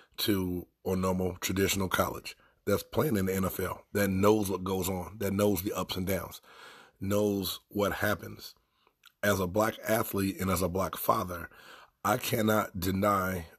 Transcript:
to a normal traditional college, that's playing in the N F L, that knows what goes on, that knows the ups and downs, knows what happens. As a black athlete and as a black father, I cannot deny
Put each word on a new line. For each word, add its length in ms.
to 480
a 100
normal 460
traditional 480
college, 480
that's 160
playing 340
in 100
the 80
N 100
F 160
L, 320
that 160
knows 400
what 160
goes 240
on, 300
that 160
knows 280
the 120
ups 220
and 100
downs, 340
knows 720
what 240
happens. 640
As 160
a 80
black 280
athlete 540
and 100
as 120
a 60
black 280
father, 540
I 120
cannot 640
deny 680